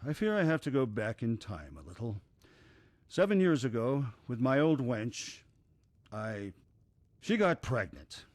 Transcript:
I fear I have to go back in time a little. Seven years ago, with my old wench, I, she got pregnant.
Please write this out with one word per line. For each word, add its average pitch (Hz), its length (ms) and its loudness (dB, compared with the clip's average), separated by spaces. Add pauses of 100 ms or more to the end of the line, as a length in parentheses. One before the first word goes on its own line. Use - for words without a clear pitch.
I 147 60 -4
fear 214 220 0
I 208 80 2
have 160 180 2
to 147 100 -4
go 131 160 2
back 107 340 -4
in 117 160 0
time 78 400 -10
a 71 100 -18
little. 101 320 -8 (880)
Seven 196 320 2
years 170 240 6
ago, 127 420 0 (220)
with 123 120 -6
my 131 200 4
old 151 220 4
wench, 120 580 -4 (720)
I, 107 420 -8 (680)
she - 180 0
got 190 240 4
pregnant. - 720 -6